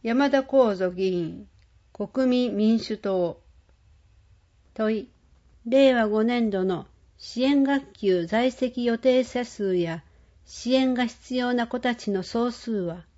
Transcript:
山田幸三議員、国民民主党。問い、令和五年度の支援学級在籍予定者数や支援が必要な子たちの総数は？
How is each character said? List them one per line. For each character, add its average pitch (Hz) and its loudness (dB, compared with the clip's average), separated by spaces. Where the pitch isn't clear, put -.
山 254 0
田 269 2
幸 247 4
三 180 -2
議 185 0
員、 175 -6
国 254 -4
民 247 2
民 220 2
主 214 -8
党。 185 -2
問 220 0
い、 - -10
令 262 6
和 226 2
五 214 2
年 233 0
度 190 -2
の 185 -2
支 - -8
援 277 4
学 277 0
級 180 0
在 240 0
籍 247 -4
予 233 2
定 254 4
者 247 -4
数 196 -4
や 165 -2
支 - -4
援 262 2
が 240 -2
必 - -10
要 247 -2
な 233 0
子 240 -8
た 247 -2
ち 214 -6
の 190 -2
総 233 -4
数 233 -10
は？ 175 -6